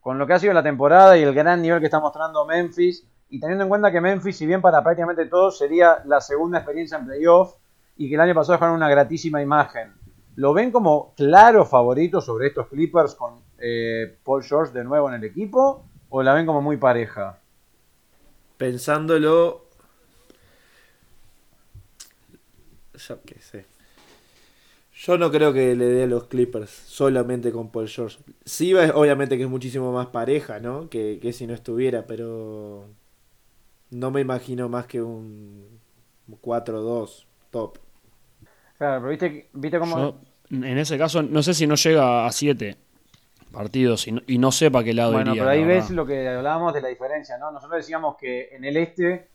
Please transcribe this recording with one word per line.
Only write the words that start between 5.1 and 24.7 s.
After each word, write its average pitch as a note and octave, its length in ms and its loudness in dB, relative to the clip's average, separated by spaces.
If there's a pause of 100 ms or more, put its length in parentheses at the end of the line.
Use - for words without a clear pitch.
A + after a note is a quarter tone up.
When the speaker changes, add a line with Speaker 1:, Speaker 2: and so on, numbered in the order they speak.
Speaker 1:
todos, F#3 300 2
sería E3 480 4
la C#3+ 160 2
segunda E3 380 -4
experiencia D#3 400 -8
en B2+ 80 -12
playoff, E3+ 480 4 (460)
y C#3+ 80 -6
que C#3 60 -4
el D#3 60 2
año F3 140 4
pasado D#3 180 2
dejaron E3+ 240 2
una D#3+ 120 0
gratísima D3 540 2
imagen, C#3 500 -2 (440)
¿lo C#3 160 2
ven A3+ 180 0
como F3+ 460 0
claro F#3+ 480 8
favorito C#3 560 2
sobre A#2+ 260 -4
estos C#3 220 -6
Clippers D3+ 480 0
con, A#2+ 240 -10 (180)
eh, A#2 680 -6
Paul C3+ 200 -2
George D3 280 -2
de B2 120 -8
nuevo C#3+ 240 -2
en B2 80 -8
el A2 80 -12
equipo, A3 600 -2 (240)
o C3+ 140 -4
la C3 100 4
ven D#3+ 140 2
como D3+ 160 0
muy D3 140 -4
pareja? A2+ 640 -2 (1160)
Speaker 2:
Pensándolo, D#3 1120 0 (3250)
yo - 280 -20
qué - 180 -20
sé. - 260 -20 (1300)